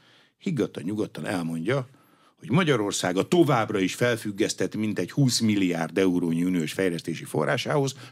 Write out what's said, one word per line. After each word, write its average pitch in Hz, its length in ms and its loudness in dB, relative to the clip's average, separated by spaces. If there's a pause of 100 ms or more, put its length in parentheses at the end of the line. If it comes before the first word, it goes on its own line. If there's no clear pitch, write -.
(380)
higgadtan, - 460 -4
nyugodtan 92 420 -6
elmondja, 92 640 -4 (500)
hogy 156 100 -12
Magyarország 107 680 2
a - 100 2
továbbra 123 520 4
is 92 160 0
felfüggesztett 107 800 -2
mintegy 101 360 -4
húsz 131 280 2
milliárd 90 580 2
eurónyi 87 460 2
uniós 87 300 0
fejlesztési 85 500 -2
forrásához 135 720 -2 (160)